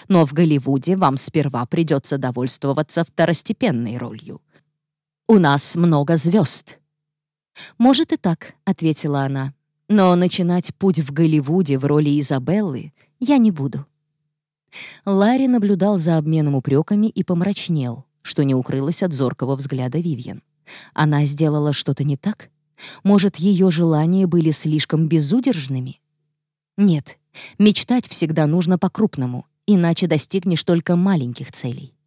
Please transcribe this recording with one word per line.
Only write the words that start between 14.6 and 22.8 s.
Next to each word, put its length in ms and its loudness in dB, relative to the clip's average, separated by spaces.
Ларри 420 2
наблюдал 520 2
за 180 2
обменом 380 0
упреками 520 0
и 160 -4
помрачнел, 840 -4
что 220 -2
не 120 2
укрылось 480 -2
от 100 -2
зоркого 420 -2
взгляда 440 -4
Вивьен. 440 -6
Она 320 2
сделала 480 0
что-то 320 -4
не 100 -2
так? 340 -8